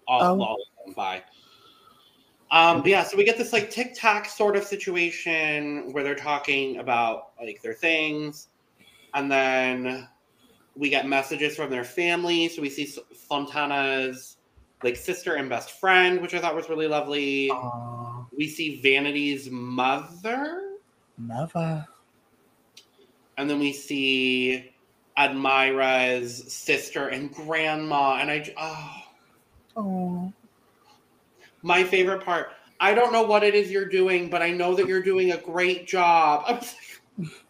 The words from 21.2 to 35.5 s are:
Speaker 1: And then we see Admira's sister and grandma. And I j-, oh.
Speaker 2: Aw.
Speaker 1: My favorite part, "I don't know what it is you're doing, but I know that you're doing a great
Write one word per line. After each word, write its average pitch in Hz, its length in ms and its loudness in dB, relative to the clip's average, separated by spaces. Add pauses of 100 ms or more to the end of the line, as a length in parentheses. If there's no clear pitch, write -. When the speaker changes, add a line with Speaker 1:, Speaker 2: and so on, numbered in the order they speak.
Speaker 1:
And 143 120 -2
then 147 100 0
we 143 120 0
see 131 1040 -2 (440)
Admira's 135 1400 2
sister 147 560 -2
and 139 240 -8
grandma. 156 840 0
And 147 100 -2
I 151 100 0
j-, 151 180 -12
oh. 156 380 -10 (840)
Speaker 2:
Aw. 185 520 -4 (1300)
Speaker 1:
My 175 200 4
favorite 185 420 2
part, 170 220 -2 (320)
"I 196 160 6
don't 233 180 6
know 226 80 6
what 208 220 4
it 208 100 6
is 202 160 4
you're 196 180 -2
doing, 180 440 2
but 170 100 2
I 170 80 2
know 180 240 2
that 185 140 4
you're 185 160 0
doing 185 300 4
a 165 40 -4
great 180 500 -2